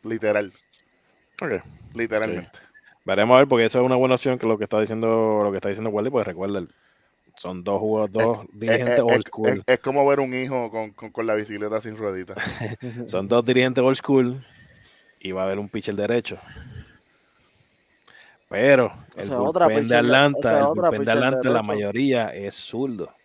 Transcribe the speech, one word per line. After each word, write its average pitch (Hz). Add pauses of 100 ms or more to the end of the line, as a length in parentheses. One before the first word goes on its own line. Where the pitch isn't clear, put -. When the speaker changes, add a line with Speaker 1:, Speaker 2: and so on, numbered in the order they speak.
Speaker 1:
Literal. 104 (880)
Speaker 2:
Ok. 151 (420)
Speaker 1:
Literalmente. 110
Speaker 2:
Sí. - (400)
Veremos 104
a 127
ver, 143
porque 117
eso 127
es 123
una 127
buena 127
opción 127
que 117
lo 110
que 107
está 107
diciendo, 110
lo 104
que 98
está 101
diciendo 110
Wally, 104
pues 123
recuerda, 98
el, 87 (640)
son 90
dos 104
jugos-, 107
Speaker 1:
Es, 95
Speaker 2:
dos 110
Speaker 1:
es, 104 (160)
Speaker 2:
dirigentes 120
Speaker 1:
es, 117
Speaker 2:
old 117
Speaker 1:
es, 117
Speaker 2:
school. 110
Speaker 1:
es, 101
es 127
como 139
ver 139
un 127
hijo 127
con, 110
con, 110
con 113
la 110
bicicleta 107
sin 107
rueditas. 95
Speaker 2:
<laughs> 117
Son 95
dos 120
dirigentes 127
old 131
school 131 (800)
y 92
va 95
a -
haber 98
un 104
pitcher 107
derecho. 110 (2000)
Pero 123 (220)
el -
Speaker 3:
Esa 101
es 120
otra 165
Speaker 2:
bullpen 110
de -
Speaker 3:
pitcher 120
de-, 120
Speaker 2:
Atlanta, 139
Speaker 3:
esa 113
es -
Speaker 2:
el 139
Speaker 3:
otra 151
Speaker 2:
bullpen 170
de 107
Speaker 3:
pitcher 113
Speaker 2:
Atlanta, 131 (120)
la 123
Speaker 3:
derecho. 117
Speaker 2:
mayoría 107
es 95
zurdo. 113 (100)